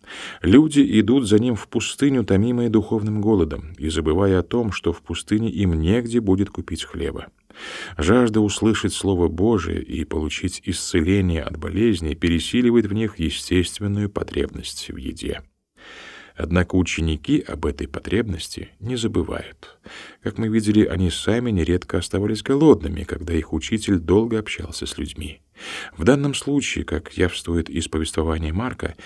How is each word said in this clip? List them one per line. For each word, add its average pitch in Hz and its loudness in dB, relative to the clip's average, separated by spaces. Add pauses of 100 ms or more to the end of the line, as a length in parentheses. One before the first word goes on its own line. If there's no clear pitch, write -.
(420)
Люди 139 6
идут 117 2
за 107 6
ним 120 2
в - -10
пустыню, 131 0
томимые 120 2
духовным 107 0
голодом, 80 2
и 76 -4
забывая 85 2
о 87 0
том, 117 -2
что - -2
в - -14
пустыне 107 -2
им 92 2
негде 117 2
будет 98 2
купить - -8
хлеба. - -8 (680)
Жажда 110 4
услышать 104 2
Слово 90 2
Божие 85 0
и 78 -6
получить 78 -4
исцеление 87 0
от - -8
болезней 85 0
пересиливает 110 2
в 98 -6
них 107 -2
естественную 98 -2
потребность - -6
в - -12
еде. - -8 (960)
Однако 85 0
ученики 82 0
об 78 -6
этой 69 -4
потребности - -6 (100)
не 120 -6
забывают. - -4 (420)
Как - -6
мы 113 -2
видели, 107 4
они 92 0
сами 120 -2
нередко 90 0
оставались 104 -2
голодными, 107 4
когда 82 -6
их 80 -2
учитель 101 0
долго 104 2
общался 87 -8
с - -8
людьми. 78 -10 (560)
В 78 -6
данном 139 4
случае, - -2
как - -6
явствует 85 -2
из 82 -4
повествования 80 -2
Марка, 117 -6 (120)